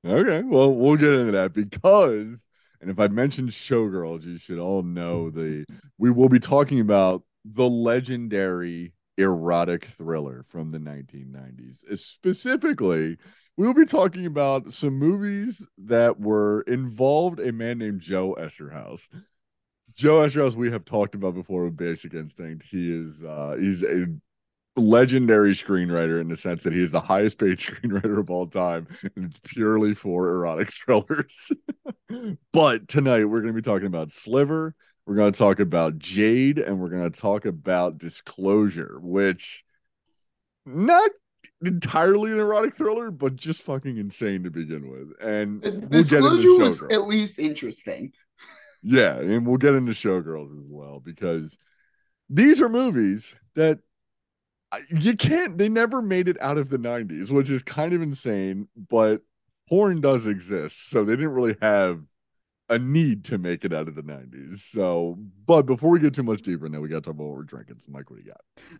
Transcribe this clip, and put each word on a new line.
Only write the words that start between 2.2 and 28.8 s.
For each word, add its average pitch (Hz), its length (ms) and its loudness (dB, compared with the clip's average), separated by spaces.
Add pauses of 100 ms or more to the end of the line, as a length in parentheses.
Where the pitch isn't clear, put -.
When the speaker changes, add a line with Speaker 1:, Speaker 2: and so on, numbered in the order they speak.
Speaker 1:
and 92 120 -10
if 92 80 -8
I 104 80 4
mentioned 127 420 0
Showgirls, 95 760 -4
you 85 140 -12
should 85 220 -10
all 92 240 -2
know 85 480 -6
the, 78 340 -6 (320)
we 120 140 4
will 127 180 6
be 123 100 8
talking 139 400 2
about 98 440 4 (200)
the 110 240 0
legendary 107 1300 -2 (240)
erotic 87 680 0
thriller 73 580 -8
from 80 280 -12
the 78 60 -10
nineteen 69 540 -16
nineties. 65 600 -20
Uh, 104 40 -8
specifically, 117 1200 -2 (400)
we 190 80 2
will 247 80 2
be 302 120 6
talking 185 420 0
about 139 480 -2
some 143 180 -2
movies 202 720 -2 (140)
that 117 400 2
were 104 420 0
involved 131 800 0
a 123 120 -4
man 117 280 -6
named 104 220 -6
Joe 92 380 -4
Escherhaus. 73 680 -16 (840)
Joe 151 220 4
Escherhaus, 143 360 2
we 117 160 -2
have 110 160 -6
talked 104 300 -2
about 95 180 -4
before 90 320 -6
with 82 120 -6
Basic 85 360 -8
Instinct. 80 500 -14
He 87 280 -6
is, 80 320 -10
uh, 73 360 -8
he's 92 240 0
a 90 220 0 (720)
legendary 117 760 6
screenwriter 85 680 0
in 82 80 -4
the 82 100 -6
sense 87 260 -6
that 82 100 -2
he 90 80 0
is 85 100 0
the 82 80 0
highest 101 400 0
paid 98 120 2
<laughs> 90 60 0
screenwriter 104 640 -4
of 90 100 -4
all 90 180 -4
time, 85 400 -4 (280)